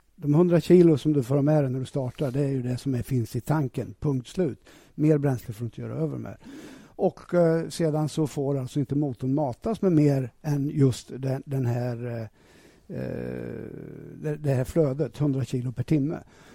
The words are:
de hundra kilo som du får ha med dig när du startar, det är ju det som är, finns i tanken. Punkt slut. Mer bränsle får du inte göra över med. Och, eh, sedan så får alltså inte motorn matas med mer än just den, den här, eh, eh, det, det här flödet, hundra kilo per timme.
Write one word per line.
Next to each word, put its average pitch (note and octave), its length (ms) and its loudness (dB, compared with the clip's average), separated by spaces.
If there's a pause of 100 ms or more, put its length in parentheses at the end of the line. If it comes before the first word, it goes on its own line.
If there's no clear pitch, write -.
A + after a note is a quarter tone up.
(160)
de D3 180 0
hundra E3+ 260 6
kilo E3+ 380 8
som D3+ 140 0
du C#3+ 100 2
får A#2+ 120 0
ha C#3+ 80 2
med D3 220 4
dig C3 60 -2
när C3 100 -4
du B2+ 60 -6
startar, C3 440 -4
det C3+ 100 -2
är C#3 80 0
ju C3+ 140 -2
det B2 160 -4
som C3+ 160 -2
är, A#2+ 80 -2
finns B2 340 -2
i A2+ 40 -2
tanken. C3+ 600 -2
Punkt C3+ 280 -2
slut. D#3 300 -2 (360)
Mer D3+ 240 4
bränsle C3+ 360 -2
får G#2+ 60 -14
du A#2+ 40 -4
inte A2+ 160 -10
göra A2+ 140 -8
över C#3 240 -4
med. A2+ 180 -10 (480)
Och, - 500 -4
eh, E3 340 2
sedan D3+ 400 -2
så D#3 180 -2
får C#3 320 -4
alltså B2+ 220 -4
inte C#3 140 -2
motorn C3+ 400 -2
matas D3+ 480 -2
med F#3 100 4
mer C#3+ 400 4 (100)
än C#3+ 260 -2
just C#3 480 2
den, C3+ 300 -4
den C3+ 200 -2
här, A#2+ 400 -4
eh, A#2 160 -6 (720)
eh, B1 720 -8 (560)
det, D3+ 140 -4
det D3 140 -2
här B2+ 140 2
flödet, D3 540 0
hundra C3+ 260 0
kilo B2 280 -4
per B2 100 -6
timme. D3+ 360 0 (360)